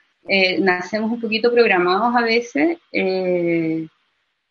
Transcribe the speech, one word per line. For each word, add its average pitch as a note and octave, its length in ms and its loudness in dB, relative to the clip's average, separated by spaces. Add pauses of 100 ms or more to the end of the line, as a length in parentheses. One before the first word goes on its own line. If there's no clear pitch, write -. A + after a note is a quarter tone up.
(280)
eh, F#3+ 320 2
nacemos F#3+ 520 -2
un A#3 80 -6
poquito A3 320 0
programados G#3 640 2
a A#3+ 60 2
veces, A#3+ 560 0 (140)
eh, E3+ 920 -2 (640)